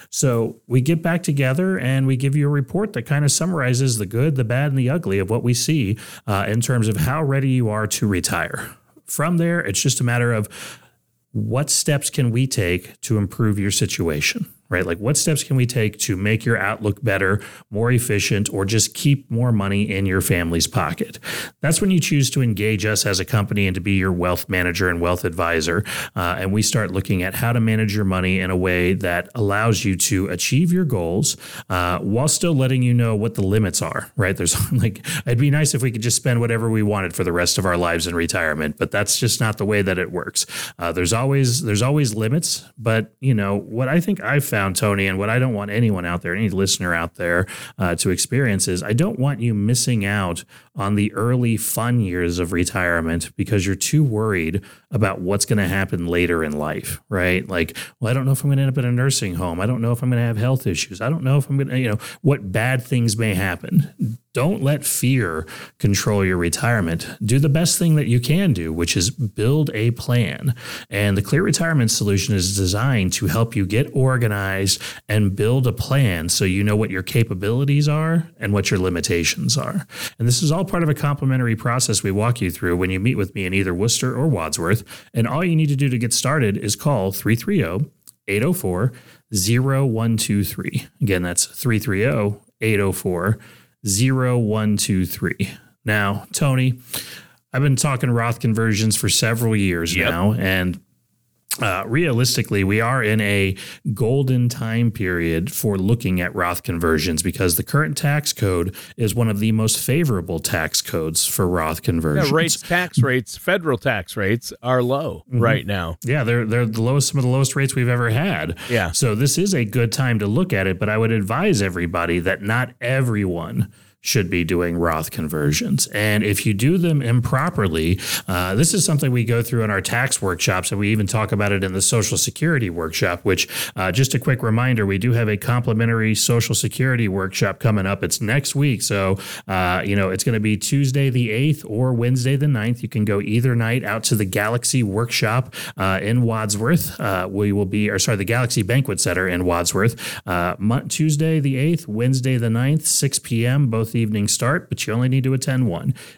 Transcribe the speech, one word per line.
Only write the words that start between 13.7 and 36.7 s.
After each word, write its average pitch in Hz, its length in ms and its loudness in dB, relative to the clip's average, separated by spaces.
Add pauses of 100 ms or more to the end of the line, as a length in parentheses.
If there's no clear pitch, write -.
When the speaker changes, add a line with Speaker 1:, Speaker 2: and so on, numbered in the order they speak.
Speaker 1:
Right? 90 160 0
Like, 85 140 -4
what 127 180 0
steps 151 260 0
can - 120 -2
we 127 100 2
take 113 340 -2
to - 160 -2
make 104 300 0
your 117 120 2
outlook 104 460 -2
better, 98 380 2 (280)
more 113 220 0
efficient, 104 600 0
or 98 120 -2
just 107 280 0
keep 143 360 0
more 120 220 0
money 101 380 0
in 95 160 0
your 95 160 2
family's 85 460 0
pocket? - 520 -4 (420)
That's 156 200 0
when 196 100 2
you 180 80 4
choose 143 320 2
to 139 100 0
engage 107 440 0
us 107 200 0
as 98 140 0
a 95 60 -2
company 101 420 0
and 90 80 0
to 95 60 -4
be 101 120 0
your 95 180 2
wealth 87 380 -2
manager 90 400 0
and 85 120 -2
wealth 87 240 0
advisor. 85 580 0 (320)
Uh, 87 240 -2
and 95 120 -2
we 107 100 2
start 104 300 0
looking 92 320 -2
at 92 120 -2
how 117 180 0
to 120 60 0
manage 110 360 0
your 107 100 0
money 92 340 0
in 92 100 -2
a 92 80 0
way 90 360 2
that 90 420 -2
allows 104 500 0
you 95 100 0
to 95 320 0
achieve 139 440 0
your 180 140 2
goals, 98 520 0 (320)
uh, 90 300 0
while 117 280 0
still 170 260 0
letting 131 300 2
you 123 100 4
know 117 220 2
what 110 200 -2
the 104 60 -2
limits 98 400 2
are, - 340 -6
right? 95 220 0
There's - 340 -2
<laughs> - 0 -
like, - 340 0 (200)
it'd 120 140 2
be 143 120 4
nice 147 220 2
if 120 80 -2
we 127 100 0
could 110 100 -6
just 117 160 0
spend 120 220 0
whatever 117 300 0
we 110 140 2